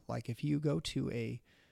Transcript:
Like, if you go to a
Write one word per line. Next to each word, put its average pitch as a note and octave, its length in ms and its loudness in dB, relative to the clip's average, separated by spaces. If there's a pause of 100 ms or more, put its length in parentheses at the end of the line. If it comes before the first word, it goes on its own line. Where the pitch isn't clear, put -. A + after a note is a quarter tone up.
Like, A#2+ 220 -4
if A#2+ 160 -4
you D3 160 4
go D3 180 4
to - 320 0
a A#2 300 -2 (320)